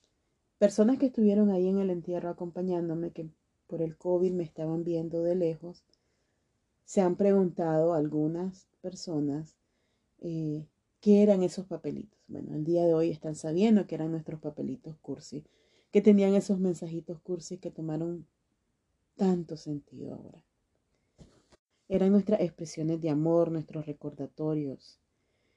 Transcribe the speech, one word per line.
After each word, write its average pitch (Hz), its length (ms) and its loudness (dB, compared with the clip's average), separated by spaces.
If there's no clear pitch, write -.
Personas 214 400 4
que 277 100 0
estuvieron 208 420 4
ahí 185 180 2
en 196 120 2
el 190 100 0
entierro 175 400 -4
acompañándome, 170 840 -4
que 165 180 -12
por 165 140 -6
el 160 160 -4
covid 180 340 0
me 175 120 -2
estaban 160 420 -6
viendo 165 360 -4
de 175 140 0
lejos, 170 480 -4
se - 160 0
han 180 160 2
preguntado 175 760 2
algunas 156 720 -2
personas, 156 760 -6
eh, 156 460 -6
qué 208 220 8
eran 196 200 6
esos 180 220 -4
papelitos. 143 600 -10
Bueno, - 280 -10
el 151 80 -4
día 170 220 2
de 165 80 6
hoy 165 160 2
están 156 260 -8
sabiendo 185 500 2
que 165 100 -8
eran 160 160 -4
nuestros 160 280 -8
papelitos 147 600 -10
cursi, - 420 -12
que 202 100 4
tenían 202 340 6
esos 196 220 0
mensajitos 170 600 -4
cursi 180 380 -10
que 175 140 -12
tomaron 160 540 -6
tanto 175 400 0
sentido - 560 -10
ahora. - 280 -18
Eran 190 240 4
nuestras 208 260 4
expresiones 165 600 -4
de 160 80 -2
amor, 165 420 2
nuestros 156 340 -8
recordatorios, 147 1160 -8